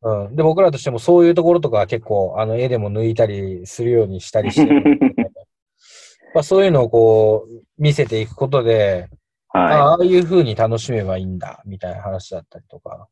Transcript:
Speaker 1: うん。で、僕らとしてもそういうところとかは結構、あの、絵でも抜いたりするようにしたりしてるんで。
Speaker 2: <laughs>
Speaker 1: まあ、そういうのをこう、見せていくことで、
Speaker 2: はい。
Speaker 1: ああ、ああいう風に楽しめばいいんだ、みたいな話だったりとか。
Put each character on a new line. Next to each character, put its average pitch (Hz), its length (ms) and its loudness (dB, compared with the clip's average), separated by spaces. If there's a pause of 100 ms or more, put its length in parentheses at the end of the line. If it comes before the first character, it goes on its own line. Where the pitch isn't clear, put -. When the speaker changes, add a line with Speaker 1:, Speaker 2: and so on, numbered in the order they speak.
Speaker 1:
う 104 260 -4
ん。 131 60 -10
で、 160 60 -2
僕 160 200 2
ら 180 80 4
と 139 80 -8
し - 40 -12
て 143 80 -6
も 120 80 -6
そ 175 220 4
う 170 60 6
い 170 40 4
う 175 40 2
と 170 100 0
こ 170 80 4
ろ 175 80 2
と 151 100 -4
か 110 80 0
は 98 80 0
結 113 180 -6
構、 98 320 -4
あ 110 80 -2
の、 110 120 -4
絵 127 120 -2
で 123 80 -2
も 104 140 -4
抜 110 160 -4
い 113 80 -2
た 113 120 2
り 95 400 -8
す - 180 -10
る 120 60 0
よ 117 140 4
う - 40 -6
に 95 120 -10
し - 120 -20
た 107 100 0
り 107 80 -4
し 107 60 -4
て 147 100 4
る 143 140 4
ん 143 180 2
で。 - 0 -
Speaker 2:
<laughs> - 1400 -6
Speaker 1:
ま 160 60 2
あ、 - 20 -4
そ 190 200 2
う - 20 4
い 196 40 2
う - 20 2
の 139 140 2
を 117 60 -6
こ 110 580 4
う、 117 140 -20 (160)
見 151 140 0
せ 143 140 0
て 147 140 -4
い - 60 -6
く - 80 -18
こ 135 140 -4
と 135 140 0
で、 101 460 0 (400)
Speaker 2:
は - 120 -2
い。 - 40 4 (100)
Speaker 1:
あ 147 100 4
あ、 151 80 4
あ 170 80 2
あ 180 40 2
い 185 120 2
う 180 80 2
風 170 200 2
に 110 120 -4
楽 113 220 0
し 113 120 -10
め 110 140 -4
ば 95 140 -4
い 95 40 -8
い - 40 -8
ん 92 120 -8
だ、 - 280 -16
み 98 120 -16
た 90 140 -12
い - 20 -12
な 87 60 -14
話 95 300 -12
だ 92 80 -12
っ 78 100 -18
た - 100 -20
り - 100 -20
と - 120 -20
か。 - 320 -20